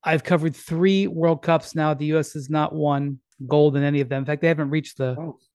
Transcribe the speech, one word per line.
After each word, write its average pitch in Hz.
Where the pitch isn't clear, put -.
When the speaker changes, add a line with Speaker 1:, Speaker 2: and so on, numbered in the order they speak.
Speaker 1:
I've 160
covered 160
three 190
World 165
Cups 165
now. 156
The 147
U 156
S 151
has 143
not 151
won 143
gold 147
in 139
any 143
of 131
them. 135
In 135
fact, 147
they 170
haven't 151
reached 151
the 127
Speaker 2:
Oh, 165